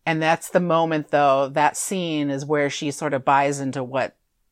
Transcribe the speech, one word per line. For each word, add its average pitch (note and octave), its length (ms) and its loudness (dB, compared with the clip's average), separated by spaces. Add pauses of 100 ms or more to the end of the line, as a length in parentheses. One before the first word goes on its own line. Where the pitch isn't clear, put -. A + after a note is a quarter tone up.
and D#3+ 160 0
that's D#3+ 280 0
the F3+ 120 2
moment, E3 500 0
though, C#3 380 4
that D3 260 2
scene D#3+ 540 -4
is C#3 160 -6
where C#3+ 240 0
she D3 200 -6
sort C#3+ 240 -4
of C3+ 120 -4
buys C#3+ 340 2
into C3+ 240 -6
what B2 320 -4 (360)